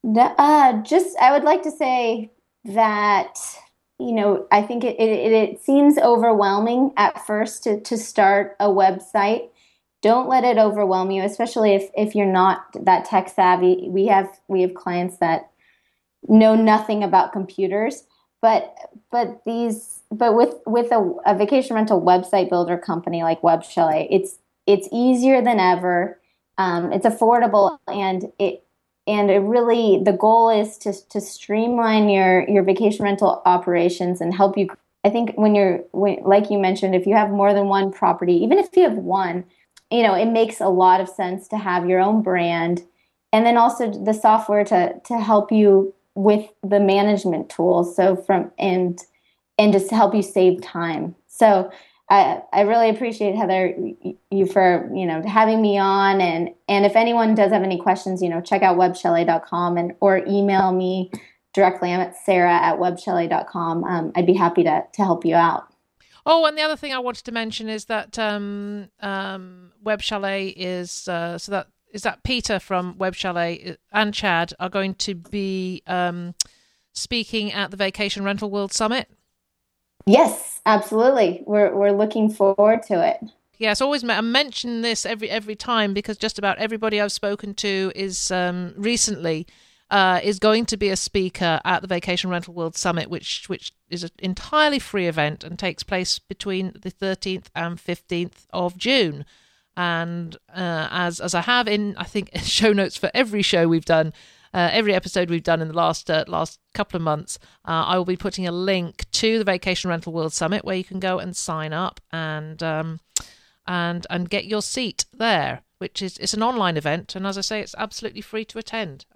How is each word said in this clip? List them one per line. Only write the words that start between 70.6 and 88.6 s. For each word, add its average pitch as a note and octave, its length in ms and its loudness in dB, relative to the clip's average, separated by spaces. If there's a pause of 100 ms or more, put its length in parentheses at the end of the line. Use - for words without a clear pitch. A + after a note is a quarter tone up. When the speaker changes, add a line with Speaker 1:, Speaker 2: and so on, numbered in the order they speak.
Speaker 2:
uh, E3+ 300 -6
so G3 160 -10
that, G3 140 -4 (260)
is G#3 120 -14
that G3+ 180 -6
Peter A3+ 360 -4
from F3+ 380 -6
Web F#3 180 -4
Chalet F3 640 -6 (160)
and G#3 220 -2
Chad E3+ 440 -2
are F#3 120 -8
going F#3+ 240 -4
to - 200 -8
be, F#3+ 720 -8
um, F3 480 -6 (600)
speaking A3+ 580 -6
at G3+ 180 -6
the G3 60 -14
Vacation G3 480 -4
Rental G3+ 260 -6
World G3 220 -6
Summit? A3+ 380 -4 (960)
Speaker 1:
Yes, - 580 4
absolutely. A3 800 2
We're, G#3 300 0
we're G3+ 180 2
looking G#3+ 380 0
forward G#3 540 2
to E3+ 220 0
it. - 140 -2 (380)
Speaker 2:
Yes, A3 240 -2
always C#4 200 -2
me-, A#3 120 -4
I G#3+ 80 -2
mention A#3+ 580 -4
this A3+ 240 -4
every, A3 240 -8
every G#3+ 280 -8
time G#3+ 360 -2
because G#3 240 -6
just - 220 -8
about G3+ 180 -2
everybody A3 420 -4
I've G#3 140 -2
spoken G3+ 440 -6
to F#3+ 380 -4
is, F#3+ 360 -6
um, F3+ 480 -4